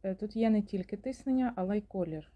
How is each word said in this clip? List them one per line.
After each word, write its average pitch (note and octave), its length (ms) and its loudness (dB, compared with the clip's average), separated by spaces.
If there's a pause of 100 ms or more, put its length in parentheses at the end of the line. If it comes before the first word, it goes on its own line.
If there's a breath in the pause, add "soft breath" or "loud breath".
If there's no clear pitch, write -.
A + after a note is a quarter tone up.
Е, F#3+ 120 -2
тут G#3 200 -8
є A3+ 140 4
не G#3+ 120 6
тільки G3+ 360 -4
тиснення, B3+ 580 0
але G3 220 0
й G#3 40 0
колір. E3 540 -4